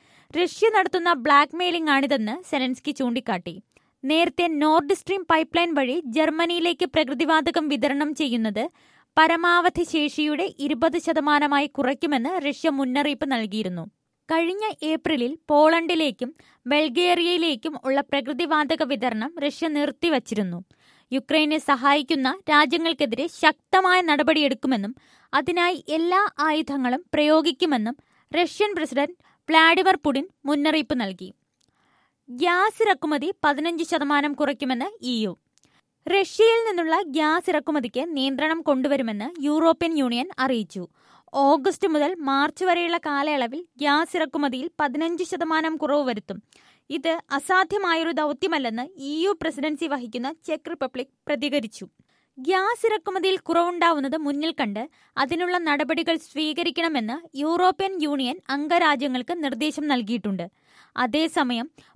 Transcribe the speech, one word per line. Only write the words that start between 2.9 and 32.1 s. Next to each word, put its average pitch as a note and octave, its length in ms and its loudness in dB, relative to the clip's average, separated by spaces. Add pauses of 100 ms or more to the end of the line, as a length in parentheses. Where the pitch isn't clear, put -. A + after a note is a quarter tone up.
ചൂണ്ടിക്കാട്ടി. A3+ 640 -4 (480)
നേരത്തെ E4 480 2
നോർഡ് D#4 420 2
സ്ട്രീം F#4 360 -4
പൈപ്പ്ലൈൻ E4 440 2
വഴി C#4 320 0
ജർമ്മനിയിലേക്ക് E4 800 0
പ്രകൃതിവാതകം D#4 840 0
വിതരണം C#4+ 480 -2
ചെയ്യുന്നത് A3+ 480 -2 (540)
പരമാവധി E4+ 680 4
ശേഷിയുടെ D4+ 760 -2
ഇരുപത് D4 400 0
ശതമാനമായി D4 680 0
കുറയ്ക്കുമെന്ന് C#4 600 -2 (100)
റഷ്യ D4 300 -2
മുന്നറിയിപ്പ് C#4 580 -2
നൽകിയിരുന്നു. G#3 560 -4 (460)
കഴിഞ്ഞ E4+ 360 0 (180)
ഏപ്രിലിൽ D#4 540 -2 (100)
പോളണ്ടിലേക്കും D#4 800 4 (360)
ബൾഗേറിയയിലേക്കും D#4+ 1160 0
ഉള്ള C4+ 180 0
പ്രകൃതിവാതക D4+ 840 -2
വിതരണം A#3+ 560 -2
റഷ്യ D4 280 -2
നിർത്തിവച്ചിരുന്നു. C#4+ 920 -2 (520)
യുക്രൈനെ D4+ 460 2
സഹായിക്കുന്ന C#4 840 2
രാജ്യങ്ങൾക്കെതിരെ D4+ 960 0
ശക്തമായ F4+ 680 2
നടപടിയെടുക്കുമെന്നും C#4 920 0 (400)
അതിനായി E4+ 560 0
എല്ലാ F4 320 2 (180)
ആയുധങ്ങളും D4 720 0
പ്രയോഗിക്കുമെന്നും D4+ 880 2 (340)
റഷ്യൻ F#4+ 440 0
പ്രസിഡന്റ് D4+ 420 -2 (320)
വ്ളാഡിമിർ E4 460 6
പുടിൻ C#4+ 340 -2 (160)
മുന്നറിയിപ്പ് C#4+ 540 0
നൽകി. F#3+ 300 -8 (1000)